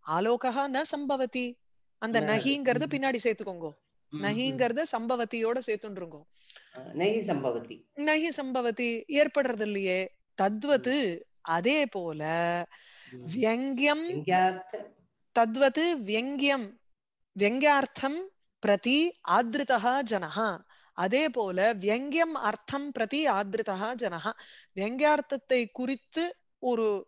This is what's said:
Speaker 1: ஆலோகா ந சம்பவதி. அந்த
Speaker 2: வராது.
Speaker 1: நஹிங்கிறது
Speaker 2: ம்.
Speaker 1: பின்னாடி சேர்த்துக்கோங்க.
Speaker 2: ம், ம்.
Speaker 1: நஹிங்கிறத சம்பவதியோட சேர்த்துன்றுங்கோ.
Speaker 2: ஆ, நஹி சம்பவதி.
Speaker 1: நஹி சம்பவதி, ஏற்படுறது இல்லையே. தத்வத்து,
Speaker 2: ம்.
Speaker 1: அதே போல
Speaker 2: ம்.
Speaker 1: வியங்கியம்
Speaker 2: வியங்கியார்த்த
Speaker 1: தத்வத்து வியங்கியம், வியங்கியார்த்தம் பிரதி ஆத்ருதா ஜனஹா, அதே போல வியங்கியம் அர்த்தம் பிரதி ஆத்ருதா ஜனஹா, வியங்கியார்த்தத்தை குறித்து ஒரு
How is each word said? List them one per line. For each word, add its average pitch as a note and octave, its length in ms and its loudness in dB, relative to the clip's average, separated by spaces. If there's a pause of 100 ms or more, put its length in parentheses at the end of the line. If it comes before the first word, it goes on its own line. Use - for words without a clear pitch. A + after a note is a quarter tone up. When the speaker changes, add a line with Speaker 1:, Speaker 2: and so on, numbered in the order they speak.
Speaker 1:
ஆலோகா A#3 600 0
ந C4+ 140 -2
சம்பவதி. C4+ 680 -4 (500)
அந்த A3+ 220 2
Speaker 2:
வராது. - 80 0
Speaker 1:
நஹிங்கிறது B3+ 580 2
Speaker 2:
ம். C#4 60 -6
Speaker 1:
பின்னாடி C4+ 320 0
சேர்த்துக்கோங்க. F#3 460 -4 (440)
Speaker 2:
ம், D3+ 40 -8
ம். G3 60 -6
Speaker 1:
நஹிங்கிறத A#3+ 680 0
சம்பவதியோட A#3 720 -2
சேர்த்துன்றுங்கோ. F#3 560 -8 (560)
Speaker 2:
ஆ, C3 40 -16 (120)
நஹி G3+ 320 0
சம்பவதி. B2+ 520 -2 (180)
Speaker 1:
நஹி D#4 340 0
சம்பவதி, B3 600 -2 (180)
ஏற்படுறது C#4 540 2
இல்லையே. G3 400 0 (400)
தத்வத்து, B3 560 2 (180)
Speaker 2:
ம். - 60 -12 (200)
Speaker 1:
அதே A#3 440 2
போல E3 360 -6 (920)
Speaker 2:
ம். B2 140 -16
Speaker 1:
வியங்கியம் C4 800 0
Speaker 2:
வியங்கியார்த்த F4+ 760 0 (540)
Speaker 1:
தத்வத்து C4 500 4 (200)
வியங்கியம், C4 600 0 (720)
வியங்கியார்த்தம் C4+ 800 2 (400)
பிரதி C4 680 2
ஆத்ருதா A#3+ 680 2 (160)
ஜனஹா, G3+ 400 -2 (440)
அதே B3 360 2
போல G#3 440 2
வியங்கியம் C#4 640 0
அர்த்தம் C#4 560 -4
பிரதி C#4 360 0
ஆத்ருதா G3+ 680 -2
ஜனஹா, G3 360 -4 (440)
வியங்கியார்த்தத்தை B3+ 960 0
குறித்து C#4 640 -4 (240)
ஒரு A#3 280 0 (200)